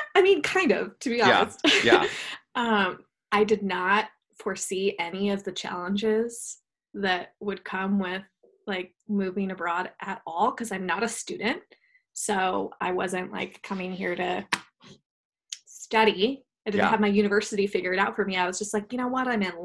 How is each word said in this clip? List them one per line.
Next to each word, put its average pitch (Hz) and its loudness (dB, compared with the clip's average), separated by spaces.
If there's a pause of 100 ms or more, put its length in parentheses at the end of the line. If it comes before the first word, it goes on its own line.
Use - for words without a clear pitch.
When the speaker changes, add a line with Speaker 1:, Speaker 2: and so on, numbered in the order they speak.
(160)
Speaker 1:
I 381 8
mean, 370 6
kind 302 2
of, 180 -4
to 262 -4
be 240 0
Speaker 2:
Yeah. 233 6
Speaker 1:
honest. - -4 (120)
<laughs> 392 4
Speaker 2:
Yeah. - 6 (500)
Speaker 1:
Um, 214 2 (320)
I 208 4
did 208 2
not 190 2 (320)
foresee 196 -4
any 190 -2
of 196 -2
the 185 -6
challenges 202 -2 (360)
that 190 -2
would 196 -6
come 196 0
with, 185 -4 (440)
like, 185 -6 (140)
moving 196 -2
abroad 175 -4 (100)
at 190 -10
all, 180 2
'cause 233 -8
I'm 190 -6
not 180 0
a 226 -2
student. 220 -4 (520)
So 190 -2 (100)
I 185 -2
wasn't, 185 -4
like, 190 -10
coming 185 -8
here 185 -4
to 180 -4 (1200)
study. 220 2 (220)
I 220 -4
didn't 202 2
Speaker 2:
Yeah. 185 4
Speaker 1:
have 220 2
my 208 4
university 202 2
figured 185 -2
out 214 0
for 202 0
me. 190 -2
I 180 2
was 185 -4
just - -6
like, 208 -2
"You 247 -6
know 254 -4
what? 254 -2
I'm 226 0
in 180 -2 (100)